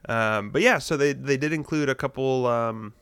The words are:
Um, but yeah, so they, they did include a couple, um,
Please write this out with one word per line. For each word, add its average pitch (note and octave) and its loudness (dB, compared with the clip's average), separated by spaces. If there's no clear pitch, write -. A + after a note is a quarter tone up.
Um, A2 0
but D#3 0
yeah, A#3 4
so D3+ -2
they, C#3+ 2
they C3+ 0
did D3+ 0
include D3+ 0
a B2+ 0
couple, C3 -2
um, A2+ -2